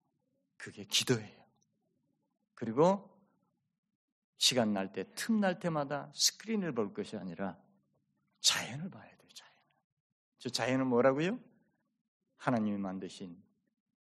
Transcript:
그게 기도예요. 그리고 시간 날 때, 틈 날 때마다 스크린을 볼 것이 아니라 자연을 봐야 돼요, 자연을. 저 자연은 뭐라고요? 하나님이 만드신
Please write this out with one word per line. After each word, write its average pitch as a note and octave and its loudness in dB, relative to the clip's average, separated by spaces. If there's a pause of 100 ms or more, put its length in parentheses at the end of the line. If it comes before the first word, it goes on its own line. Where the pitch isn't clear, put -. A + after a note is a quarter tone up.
(580)
그게 G#2 -14
기도예요. - 0 (1080)
그리고 D3+ 2 (1200)
시간 A2+ 4
날 F#2+ -2
때, F#2+ -4 (120)
틈 A3 0
날 F#3+ 2
때마다 D3 -4
스크린을 G3+ -2
볼 G#2+ -2
것이 G#2+ -8
아니라 F#2 -6 (840)
자연을 - -2
봐야 - -20
돼요, - -20
자연을. - -20 (840)
저 C3 -6
자연은 B2+ 0
뭐라고요? C3+ 4 (1000)
하나님이 G#2+ 0
만드신 F#2+ -8 (600)